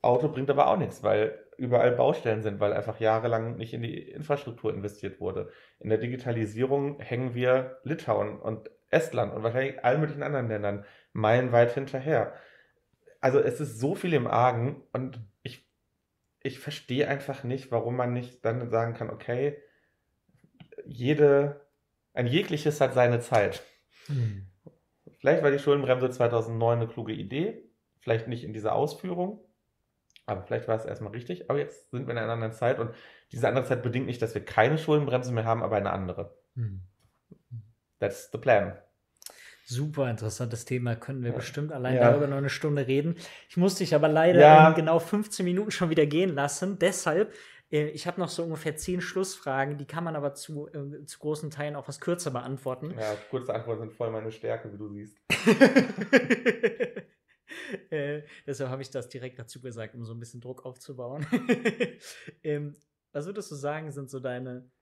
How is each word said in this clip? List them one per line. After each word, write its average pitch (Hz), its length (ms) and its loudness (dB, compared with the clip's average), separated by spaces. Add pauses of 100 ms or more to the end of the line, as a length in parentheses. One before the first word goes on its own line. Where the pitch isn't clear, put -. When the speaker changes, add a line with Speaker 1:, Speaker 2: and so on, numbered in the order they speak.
Speaker 1:
Auto 123 260 4
bringt 135 220 -4
aber 135 160 4
auch - 100 4
nichts, 135 280 -4
weil 104 340 2 (180)
überall 123 360 4
Baustellen 123 500 2
sind, 104 160 -4
weil 104 140 2
einfach 107 260 -4
jahrelang 113 580 0
nicht 113 180 -10
in 120 80 -8
die 113 160 -8 (120)
Infrastruktur 123 640 -6
investiert 98 460 -10
wurde. 95 320 -6 (260)
In - 120 -4
der 110 80 4
Digitalisierung 123 1000 -2
hängen 120 340 -4
wir 127 500 2
Litauen 104 560 -2
und - 300 -8 (180)
Estland 120 460 0
und 110 100 -6
wahrscheinlich 127 400 -2
allen 135 160 4
möglichen 147 240 -2
anderen 139 240 -2
Ländern 101 360 -4 (280)
meilenweit 120 600 4
hinterher. 135 600 -2 (880)
Also 131 180 4
es 120 220 2
ist 110 180 -8
so 143 160 0
viel 180 200 -2
im 123 120 2
Argen 120 560 2 (100)
und 127 280 -8 (220)
ich, - 260 -16 (760)
ich 139 160 -6
verstehe - 480 -2
einfach 139 380 -6
nicht, 123 260 -6
warum 117 240 0
man 123 200 0
nicht 123 300 -8
dann 120 260 -2
sagen 117 240 0
kann, 110 160 -8
okay, 135 480 -4 (1300)
jede, 143 720 4 (540)
ein 120 120 -2
jegliches 151 540 0
hat 127 140 2
seine 120 260 4
Zeit. 101 420 2 (440)
Speaker 2:
Hm. 110 400 -2 (720)
Speaker 1:
Vielleicht - 240 4
war 143 80 6
die 139 80 2
Schuldenbremse 127 520 4
zweitausendneun 117 680 2
eine 113 80 -2
kluge 110 240 -8
Idee, 131 500 -4 (360)
vielleicht 113 300 0
nicht 120 160 -6
in 107 100 -10
dieser 107 200 -2
Ausführung, 180 680 -4 (800)
aber 98 180 -6
vielleicht 113 260 -6
war 113 80 0
es - 100 -6
erstmal 110 260 -10
richtig. 143 380 -10
Aber 143 80 2
jetzt - 320 -8
sind 123 160 -8
wir 123 60 -6
in 120 60 -4
einer 113 140 -4
anderen 113 220 -4
Zeit 123 240 0
und 117 160 -6 (380)
diese 117 160 -2
andere 127 180 2
Zeit 123 160 0
bedingt 123 240 -2
nicht, 123 160 -4
dass 110 120 -4
wir 101 100 -4
keine 131 340 4
Schuldenbremse 127 540 2
mehr 113 120 0
haben, 113 180 0
aber 107 140 0
eine 98 160 0
andere. 92 420 -6 (220)
Speaker 2:
Hm. 104 240 -6 (1160)
Speaker 1:
That's - 340 -6
the - 60 -8
plan. 101 400 2 (880)
Speaker 2:
Super 139 440 -4
interessantes 110 540 -6
Thema, 120 320 -2
können 135 260 -8
wir 117 80 -2
Speaker 1:
Ja. 117 60 -4
Speaker 2:
bestimmt 147 360 -6
allein 127 240 -2
Speaker 1:
Ja. 120 140 8
Speaker 2:
darüber 143 160 4
noch 139 120 -2
eine 139 100 -2
Stunde 143 400 -2
reden. 147 280 0 (320)
Ich - 80 -6
muss 185 200 4
dich 165 180 0
aber 151 140 6
leider 165 320 8
Speaker 1:
Ja. 156 280 12
Speaker 2:
in 160 60 6
genau 165 240 2
fünfzehn 202 460 -4
Minuten 190 260 -2
schon 175 200 -2
wieder 156 160 4
gehen 165 280 2
lassen. 147 460 -2
Deshalb, 180 520 0 (380)
äh, 151 180 2
ich 151 200 -8
hab 175 100 -6
noch 170 120 -2
so - 120 -6
ungefähr 160 340 -4
zehn 180 240 -4
Schlussfragen, 147 800 -4
die 139 60 -10
kann 160 180 -8
man 160 140 -4
aber 143 180 -4
zu, 147 340 -12
äh, 147 360 -12
zu - 160 -20
großen 151 320 -4
Teilen 147 240 -8
auch 135 100 -12
was 139 140 -12
kürzer 175 320 -2
beantworten. 131 680 -6
Speaker 1:
Ja, 107 160 -2 (160)
kurze 123 240 -4
Antworten 113 280 -4
sind 110 100 -10
voll 117 180 -4
meine 110 220 -6
Stärke, 113 400 -6
wie 101 60 -14
du 104 100 -10
siehst. 104 300 -14 (100)
Speaker 2:
<laughs> - 1800 2 (840)
Äh, 147 320 -6 (240)
deshalb 135 240 -6
hab 135 100 -8
ich 131 100 -14
das 131 180 -8
direkt 123 300 -14
dazu 120 220 -16
gesagt, 113 360 -12
um 117 80 -12
so 113 100 -12
ein 117 60 -14
bisschen 117 200 -16
Druck 127 240 -16
aufzubauen. 127 680 -10
<laughs> 240 680 -2 (440)
Ähm, 147 320 -6 (360)
was 147 140 -8
würdest 202 240 -10
du 151 60 -12
sagen, 147 340 -8
sind 135 180 -12
so 131 120 -10
deine 123 500 -10 (100)